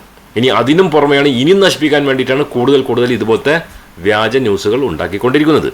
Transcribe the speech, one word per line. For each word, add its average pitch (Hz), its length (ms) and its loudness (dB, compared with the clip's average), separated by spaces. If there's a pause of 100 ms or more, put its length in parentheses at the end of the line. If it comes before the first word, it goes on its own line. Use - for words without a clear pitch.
(360)
ഇനി 120 100 0
അതിനും 135 440 2
പുറമെയാണ്, 143 380 2
ഇനിയും 143 320 2
നശിപ്പിക്കാൻ 147 460 0
വേണ്ടിയിട്ടാണ് 131 360 0
കൂടുതൽ 135 400 0
കൂടുതൽ 123 300 0
ഇതുപോലത്തെ 113 480 0 (380)
വ്യാജ 107 380 0
ന്യൂസുകൾ 110 480 -2
ഉണ്ടാക്കിക്കൊണ്ടിരിക്കുന്നത്. 104 880 -2